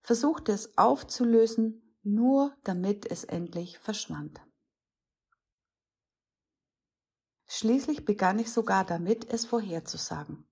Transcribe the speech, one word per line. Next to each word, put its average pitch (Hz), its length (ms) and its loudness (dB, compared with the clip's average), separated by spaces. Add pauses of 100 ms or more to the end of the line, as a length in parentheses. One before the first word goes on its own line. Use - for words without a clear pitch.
versuchte 240 520 2
es - 260 -4
aufzulösen, 226 1200 2
nur 262 640 2
damit 196 460 -2
es 175 140 -8
endlich 175 540 -8
verschwand. 151 600 -8 (3000)
Schließlich 269 600 -2
begann 202 320 2
ich 226 140 -4
sogar 196 320 0
damit, 185 440 -2
es 233 160 -2
vorherzusagen 160 1080 -6